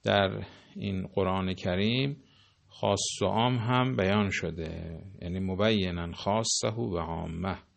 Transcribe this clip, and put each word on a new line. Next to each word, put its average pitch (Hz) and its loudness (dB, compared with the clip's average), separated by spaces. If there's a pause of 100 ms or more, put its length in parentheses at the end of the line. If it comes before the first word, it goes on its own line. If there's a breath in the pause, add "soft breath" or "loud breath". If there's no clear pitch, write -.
در 101 2 (300 loud breath)
این 98 -4
قرآن 95 2
کریم 113 0 (440 soft breath)
خاص - 0
و 101 2
عام 117 2
هم 127 2
بیان 101 4
شده، 82 -6 (180)
یعنی 90 -4
مبیناً 92 0
خاصه 110 0
و 110 -2
عامه 82 -4 (200)